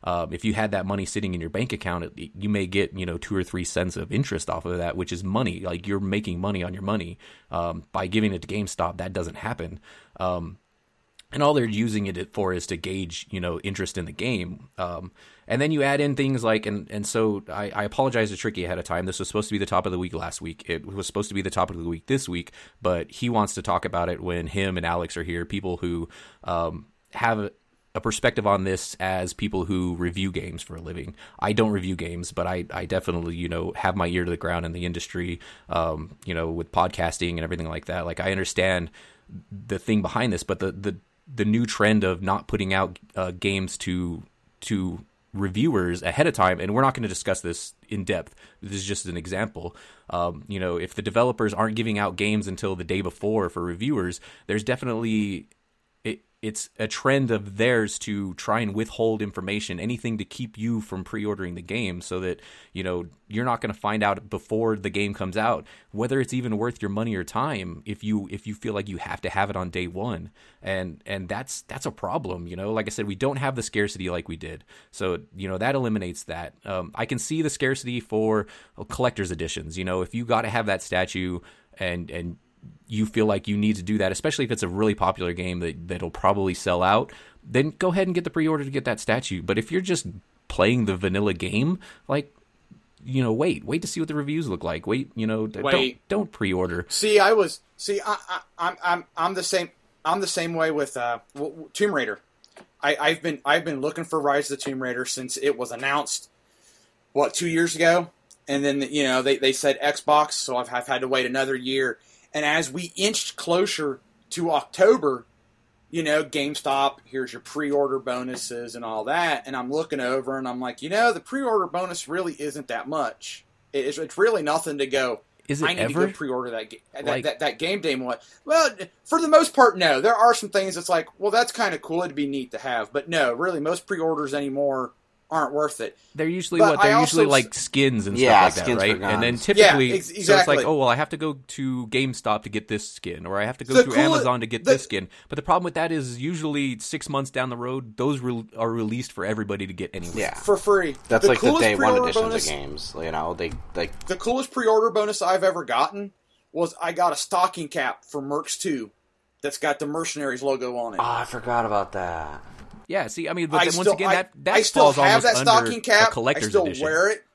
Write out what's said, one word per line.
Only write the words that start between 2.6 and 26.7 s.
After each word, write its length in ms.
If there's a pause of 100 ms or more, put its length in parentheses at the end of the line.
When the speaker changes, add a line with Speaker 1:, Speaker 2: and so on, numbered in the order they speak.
Speaker 1:
get, 300
you 80
know, 120
two 180
or 80
three 220
cents 320
of 140
interest 380
off 160
of 120
that, 180
which 160
is 120
money. 360
Like, 280
you're 120
making 400
money 240
on 100
your 100
money. 340 (340)
Um, 400
by 160
giving 260
it 80
to 60
GameStop, 500
that 160
doesn't 220
happen. 440 (400)
Um, 380 (760)
and 120
all 100
they're 120
using 420
it 260
for 200
is 140
to 100
gauge, 520
you 120
know, 180
interest 380
in 80
the 80
game. 640
Um, 340 (340)
and 160
then 100
you 120
add 160
in 160
things 260
like, 240
and, 240
and 160
so 440
I, 200
I 140
apologize 480
to 60
Tricky 260
ahead 160
of 60
time. 200
This 140
was 80
supposed 220
to 40
be 60
the 60
top 200
of 60
the 80
week 140
last 280
week. 260
It 180
was 200
supposed 220
to 80
be 60
the 80
top 200
of 80
the 60
week 240
this 220
week, 240 (280)
but 300
he 180
wants 260
to 60
talk 220
about 240
it 140
when 260
him 300
and 80
Alex 320
are 60
here, 220
people 320
who, 300 (380)
um, 400 (260)